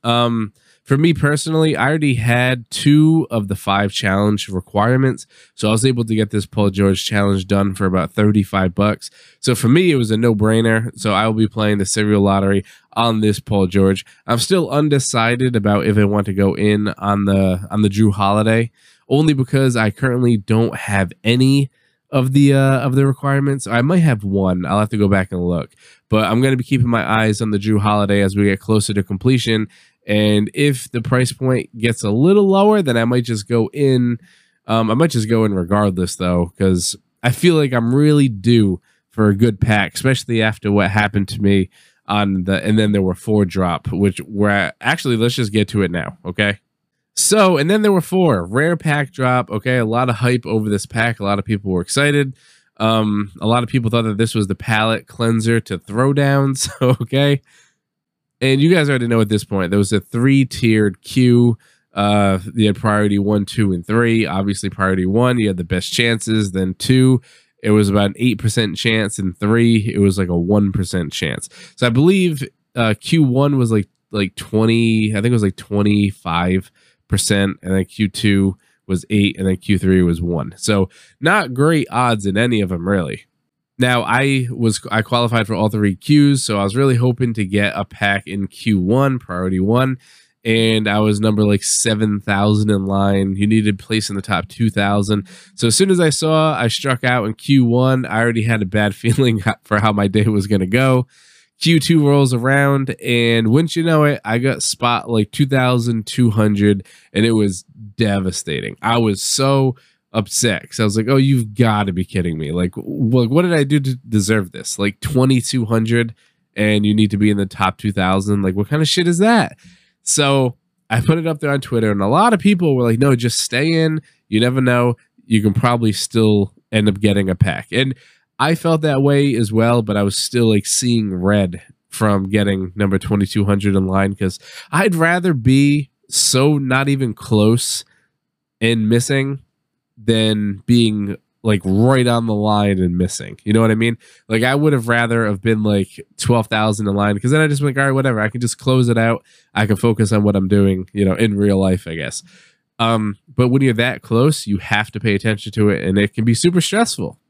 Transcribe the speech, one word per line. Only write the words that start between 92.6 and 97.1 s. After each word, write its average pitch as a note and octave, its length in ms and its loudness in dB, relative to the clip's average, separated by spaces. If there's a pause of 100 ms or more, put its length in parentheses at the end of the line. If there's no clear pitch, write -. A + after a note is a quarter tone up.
in G2 140 0
line. G2 520 0
You G#2 100 0
needed G#2+ 320 0
place A2 300 -4
in G2+ 80 -6
the F#2+ 40 -6
top F2+ 280 -4
two A#2 200 -2
thousand. G2+ 600 -2 (260)
So A#2+ 120 -2
as A2+ 100 0
soon F#3+ 140 2
as F3+ 100 2
I D#3+ 80 2
saw D#3 500 0
I A#2 80 0
struck C3 380 -4
out B2 180 0